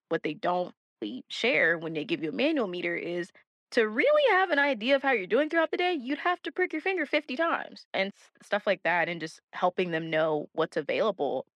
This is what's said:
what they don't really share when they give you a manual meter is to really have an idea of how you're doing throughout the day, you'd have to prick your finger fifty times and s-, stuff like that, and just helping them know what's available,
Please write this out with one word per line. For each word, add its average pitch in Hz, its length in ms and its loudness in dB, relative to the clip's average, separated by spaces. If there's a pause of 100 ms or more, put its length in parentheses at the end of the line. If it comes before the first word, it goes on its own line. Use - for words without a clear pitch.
what 165 140 -2
they 156 100 -4
don't 180 400 -4 (280)
really 113 280 -8
share 170 480 2
when 160 160 -6
they 151 120 -4
give 156 180 -4
you 156 60 -4
a 151 40 -6
manual 254 340 0
meter 175 280 -4
is 175 360 -6 (400)
to 220 160 4
really 508 440 4
have 381 180 4
an 285 100 2
idea 277 360 2
of 269 80 2
how 269 80 2
you're 196 160 0
doing 294 220 2
throughout 330 220 0
the 349 60 -4
day, 359 160 2
you'd 277 260 -4
have 359 240 -2
to 339 80 -6
prick 359 220 -2
your 311 80 -4
finger 370 240 -2
fifty 302 300 -2
times 320 580 -2
and 196 220 -2
s-, - 160 -20 (100)
stuff - 240 -4
like 190 180 0
that, 170 260 2
and 170 100 -6
just 160 220 -10 (120)
helping 180 380 0
them 165 180 -2
know 156 440 0
what's 160 240 -2
available, 160 680 -2 (100)